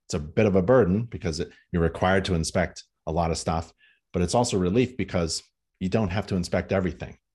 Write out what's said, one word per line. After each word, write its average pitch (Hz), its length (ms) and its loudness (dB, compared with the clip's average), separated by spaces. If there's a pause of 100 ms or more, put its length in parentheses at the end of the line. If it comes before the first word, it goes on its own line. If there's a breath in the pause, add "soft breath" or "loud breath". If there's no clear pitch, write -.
It's - 80 -8
a 87 60 -2
bit 78 260 0
of 92 100 2
a 95 60 6
burden 107 440 4
because 82 340 -6
it, - 120 -8 (200 soft breath)
you're 87 100 0
required 92 440 2
to 95 100 0
inspect 82 480 -2 (240)
a 78 40 -4
lot 82 200 0
of 78 80 -4
stuff, 82 340 -4 (380 soft breath)
but 87 100 -2
it's 87 140 0
also 120 240 2
relief 104 380 0
because 90 440 -4 (380)
you 92 100 -4
don't 104 220 0
have 98 160 -4
to 101 80 -2
inspect 90 360 -2
everything. 92 460 -2 (180)